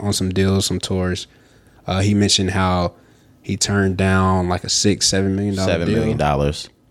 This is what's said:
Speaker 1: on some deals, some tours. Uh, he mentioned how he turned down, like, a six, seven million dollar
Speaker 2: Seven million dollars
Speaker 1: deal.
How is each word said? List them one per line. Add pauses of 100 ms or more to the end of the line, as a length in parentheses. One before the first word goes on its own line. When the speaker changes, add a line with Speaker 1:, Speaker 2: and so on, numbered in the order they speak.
Speaker 1:
on
some
deals,
some
tours. (600)
Uh,
he
mentioned
how (480)
he
turned
down,
like,
a
six,
seven
million
dollar
Speaker 2:
Seven
million
dollars
Speaker 1:
deal. (180)